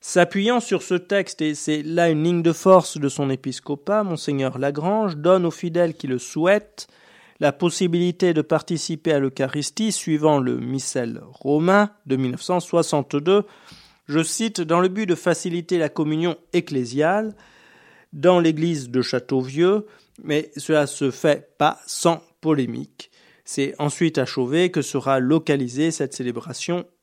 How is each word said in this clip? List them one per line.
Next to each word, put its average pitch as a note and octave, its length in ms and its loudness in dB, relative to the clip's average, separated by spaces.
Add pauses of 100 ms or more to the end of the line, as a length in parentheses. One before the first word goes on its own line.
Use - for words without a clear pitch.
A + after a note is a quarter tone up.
S'appuyant G3 580 2
sur G3 240 -2
ce - 120 -4
texte, F3+ 480 -2
et D3+ 120 -2
c'est D3+ 280 -4
là E3+ 280 2
une D#3 140 2
ligne E3+ 180 2
de E3 100 4
force F#3 460 4
de C#3+ 100 0
son C#3 220 -2
épiscopat, C#3 720 -4
Monseigneur C#3 560 -4
Lagrange D#3 600 -2
donne F3+ 260 4
aux E3+ 80 0
fidèles E3+ 420 -2
qui D3 140 -8
le B2+ 100 -2
souhaitent F#3 680 -2 (500)
la D3 140 2
possibilité F3 800 0
de D3+ 80 2
participer D#3+ 720 -2
à C#3+ 80 2
l'Eucharistie C#3 720 -4
suivant D3+ 480 2
le B2 160 -2
missel B2 640 -6 (100)
romain F3+ 600 2 (160)
de B2+ 100 0
mille C3 160 -2
neuf - 100 -10
cent F3+ 160 -2
soixante-deux, E3 840 0 (640)
je D3 120 0
cite, « G#3 400 -2
dans E3 200 2
le F#3 80 4
but G3+ 180 -2
de F3 80 2
faciliter E3+ 640 -2
la D#3 100 0
communion D#3 480 -2 (160)
ecclésiale E3 840 -2 (760)
dans F3 280 4
l'église D#3 500 0
de B2+ 100 0
Châteauvieux, C#3 840 0 (380)
mais D3+ 320 -2
cela D3 320 2
se C#3 240 -2
fait D3 440 -2
pas D#3 300 2
sans E3 340 0 (200)
polémique. » C3 720 -4 (320)
C'est C#3 340 -4
ensuite D#3 400 0
à C3 80 0
Chauvet D3 440 0
que F3 120 -2
sera C3+ 380 0
localisée C#3 720 0
cette C#3 220 -4
célébration C3 720 -6 (180)